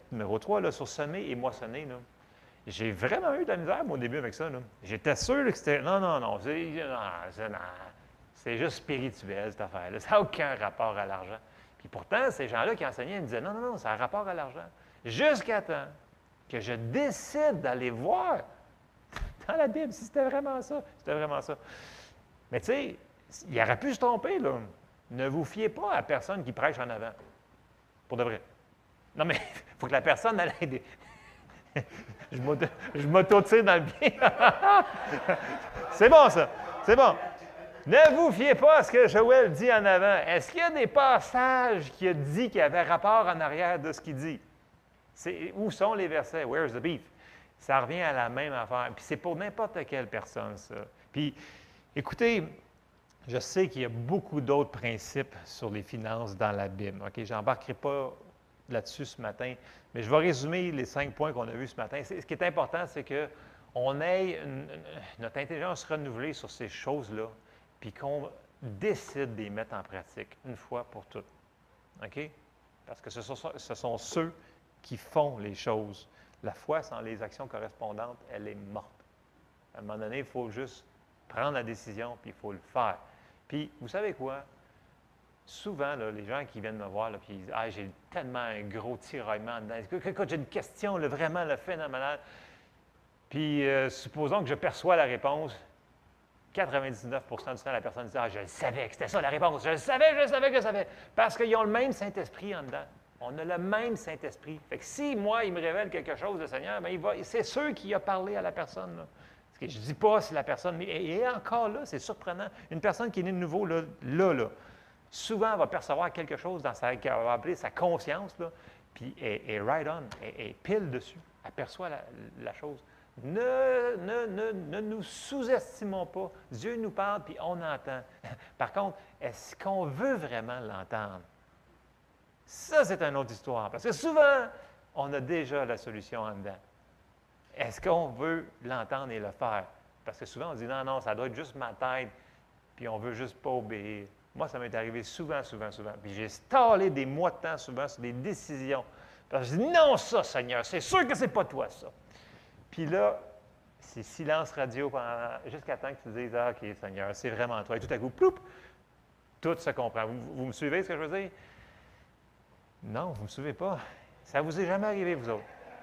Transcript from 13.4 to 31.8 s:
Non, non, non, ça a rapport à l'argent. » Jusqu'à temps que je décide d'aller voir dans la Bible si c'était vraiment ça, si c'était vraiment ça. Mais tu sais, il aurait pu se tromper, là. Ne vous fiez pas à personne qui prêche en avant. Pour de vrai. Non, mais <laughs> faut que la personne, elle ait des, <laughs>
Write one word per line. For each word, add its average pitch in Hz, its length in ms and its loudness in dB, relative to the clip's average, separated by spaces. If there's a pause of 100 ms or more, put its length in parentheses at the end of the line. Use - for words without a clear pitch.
Non, 185 120 -6
non, 240 180 -6
non, 220 60 -6
ça 120 160 -2
a 107 40 0
rapport 196 300 -2
à 180 80 -4
l'argent. » 151 300 -8 (400)
Jusqu'à 214 580 2
temps 147 240 -6 (600)
que 120 120 -6
je 113 140 -4
décide 240 840 0
d'aller 127 300 0
voir 220 480 2 (1080)
dans - 80 -2
la 311 120 6
Bible 285 240 -2
si - 140 -12
c'était 269 200 2
vraiment 269 360 -2
ça, 285 200 -6
si - 180 -20
c'était 151 160 -2
vraiment 151 260 -2
ça. 151 160 -6 (920)
Mais 123 80 -2
tu - 80 -4
sais, 277 280 0 (540)
il 120 100 0
aurait 113 200 4
pu 269 160 -2
se - 40 -12
tromper, 247 380 2
là. 135 220 0 (500)
Ne 127 180 -2
vous 147 160 0
fiez 214 260 -2
pas 349 240 -2
à 123 100 2
personne 165 400 -2
qui 127 80 -8
prêche 139 260 0
en 123 100 -6
avant. 110 260 -8 (960)
Pour 131 80 -6
de 120 100 2
vrai. 113 160 -4 (760)
Non, 151 100 0
mais 170 160 0 (160)
<laughs> - 220 -20
faut 127 80 -6
que 123 40 -2
la 135 100 4
personne, 214 380 2
elle 175 220 0
ait 170 60 -2
des, 131 160 -6 (920)
<laughs> 123 80 -2 (480)